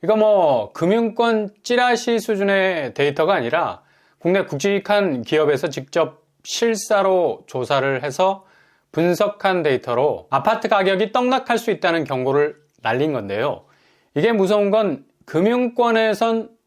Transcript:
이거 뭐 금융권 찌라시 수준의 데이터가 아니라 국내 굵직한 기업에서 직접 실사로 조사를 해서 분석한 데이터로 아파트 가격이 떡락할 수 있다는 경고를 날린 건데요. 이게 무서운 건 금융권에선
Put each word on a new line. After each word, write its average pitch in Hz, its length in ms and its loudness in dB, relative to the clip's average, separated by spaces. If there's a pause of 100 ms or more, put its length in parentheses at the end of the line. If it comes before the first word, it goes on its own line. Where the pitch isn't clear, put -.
이거 196 120 2
뭐 180 580 4
금융권 220 760 0 (100)
찌라시 240 580 0
수준의 190 760 0
데이터가 147 400 2
아니라 131 480 -2 (340)
국내 185 280 0
굵직한 196 760 -2
기업에서 151 480 0
직접 143 540 -4 (200)
실사로 190 1040 0
조사를 135 560 -2
해서 185 420 -2 (460)
분석한 180 680 0
데이터로 127 720 -2
아파트 208 360 0
가격이 196 440 0
떡락할 247 480 0
수 233 120 -4
있다는 165 320 -2
경고를 139 540 -2 (240)
날린 131 320 0
건데요. 107 520 -4 (500)
이게 180 160 2
무서운 202 400 2
건 202 340 0 (200)
금융권에선 226 1200 0 (180)